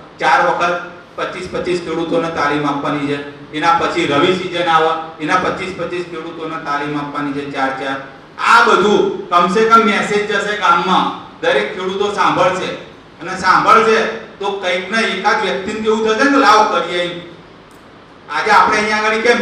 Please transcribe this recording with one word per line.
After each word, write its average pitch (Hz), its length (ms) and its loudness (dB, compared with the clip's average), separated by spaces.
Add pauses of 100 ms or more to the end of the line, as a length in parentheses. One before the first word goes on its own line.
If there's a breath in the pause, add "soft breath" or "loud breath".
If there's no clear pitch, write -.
(220)
ચાર 165 260 4
વખત 175 280 0 (420)
પચીસ 180 360 -8
પચીસ 175 320 -2
ખેડૂતોને 165 520 -2
તાલીમ 147 320 0
આપવાની 143 400 -2
છે. 143 80 -2 (400)
એના 175 220 2
પછી 165 320 -2
રવિ 180 280 4
સિઝન 175 340 -2
આવે, 160 180 4 (280)
એના 175 240 0
પચીસ 180 360 -4
પચીસ 170 320 -4
ખેડૂતોને 160 540 -10
તાલીમ 147 340 -4
આપવાની 143 380 -6
છે, 139 60 -6 (120)
ચાર 135 240 -2
ચાર. 135 180 -6 (520)
આ - 160 8
બધું 196 360 4 (280)
કમસે 190 400 4
કમ 226 160 8
મેસેજ 208 440 0
જશે 202 320 -2
ગામમાં, 185 440 2 (360)
દરેક 196 340 0
ખેડૂતો 196 400 -2
સાંભળશે, 180 540 0 (520)
અને 175 160 -10
સાંભળશે 208 600 4 (420)
તો 196 80 -4 (140)
કંઈક 185 300 -4
ને 226 80 0 (160)
એકાદ 208 260 0
વ્યક્તિને 190 420 -4
કેવું 220 220 2
થશે 247 240 2
ને, 277 80 2
લાવો 214 340 6
કરીએ 175 320 -2
એમ. 170 80 -6 (1160)
આજે 214 220 0
આપણે 214 260 4
અહીંયા 214 260 0
આગળ 220 220 0
કેમ 240 160 2